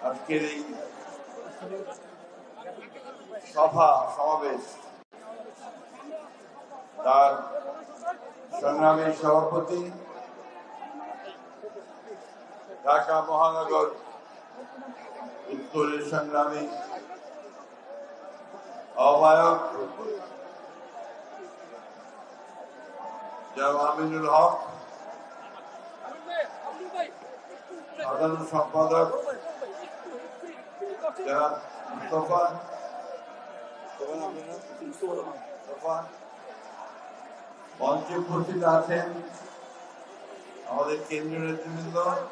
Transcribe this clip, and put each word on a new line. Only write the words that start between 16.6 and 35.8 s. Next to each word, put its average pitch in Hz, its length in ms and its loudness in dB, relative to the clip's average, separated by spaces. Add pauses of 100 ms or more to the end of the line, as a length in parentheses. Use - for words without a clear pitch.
আহ্বায়ক 156 640 10 (4000)
জনাব 143 300 2
আমিনুল 156 500 2
হক, 160 240 8 (3500)
সাধারণ 160 540 2
সম্পাদক 156 580 6 (2000)
জনাব 147 340 4 (340)
মুস্তফা, 160 560 2 (3000)
মুস্তফা, 160 500 -4 (1800)